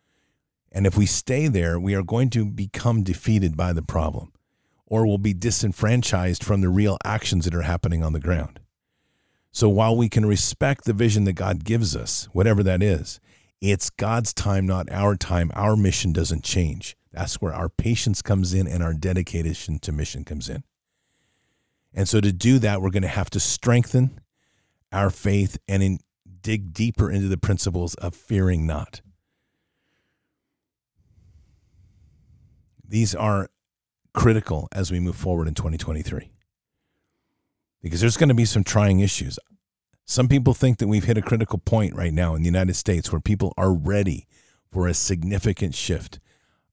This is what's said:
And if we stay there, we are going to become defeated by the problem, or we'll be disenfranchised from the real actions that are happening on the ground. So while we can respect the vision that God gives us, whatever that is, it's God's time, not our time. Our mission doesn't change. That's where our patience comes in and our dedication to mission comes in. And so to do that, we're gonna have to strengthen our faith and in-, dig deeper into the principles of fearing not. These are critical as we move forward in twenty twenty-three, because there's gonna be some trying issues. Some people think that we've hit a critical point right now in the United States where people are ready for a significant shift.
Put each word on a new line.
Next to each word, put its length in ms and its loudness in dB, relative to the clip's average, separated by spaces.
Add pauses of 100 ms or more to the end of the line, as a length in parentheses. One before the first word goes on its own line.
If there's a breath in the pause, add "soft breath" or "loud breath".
(720)
And 160 2
if 120 2
we 80 6
stay 420 0
there, 320 0
we 140 -2
are 80 0
going 260 0
to 160 0
become 580 -2
defeated 540 0
by 160 0
the 80 -2
problem, 540 -4 (500)
or 220 2
we'll 100 2
be 160 0
disenfranchised 1120 0
from 160 2
the 80 2
real 380 2
actions 400 -2
that 80 -2
are 80 -2
happening 420 -2
on 80 0
the 80 -2
ground. 400 -4 (880)
So 200 4
while 260 4
we 140 2
can 160 2
respect 580 0
the 80 0
vision 320 2
that 80 2
God 320 -4
gives 320 0
us, 360 -6
whatever 300 4
that 200 2
is, 360 -2 (440 soft breath)
it's 260 0
God's 460 -2
time, 320 0
not 240 -2
our 260 0
time. 380 0
Our 200 2
mission 380 2
doesn't 320 -2
change. 540 -4 (140)
That's 280 -6
where 140 -4
our 160 -6
patience 500 -2
comes 320 0
in 140 0
and 160 -4
our 100 -2
dedication 840 -4
to 120 -10
mission 340 -6
comes 260 -10
in. 140 -10 (1300)
And 120 0
so 140 2
to 100 4
do 280 4
that, 240 0
we're 80 -2
gonna 180 0
have 220 -4
to 100 -4
strengthen 800 0 (720)
our 160 2
faith 480 0 (100)
and 160 0
in-, 160 2 (420)
dig 320 -4
deeper 360 0
into 200 -2
the 100 0
principles 560 -2
of 220 -8
fearing 500 0
not. 340 -6 (3750)
These 300 2
are 340 2 (640)
critical 600 2
as 180 -4
we 80 0
move 160 -2
forward 320 -2
in 80 -2
twenty 240 -4
twenty-three, 540 -6 (1500)
because 200 -6
there's 160 2
gonna 180 4
be 100 4
some 200 2
trying 340 4
issues. 400 -2 (640)
Some 220 0
people 260 4
think 260 2
that 100 0
we've 160 2
hit 120 2
a 60 0
critical 380 -2
point 340 0
right 180 -2
now 220 0
in 80 -2
the 60 2
United 260 2
States 380 -2
where 80 0
people 360 -2
are 160 2
ready 540 0 (420 soft breath)
for 200 0
a 60 0
significant 840 -2
shift. 420 -6 (540)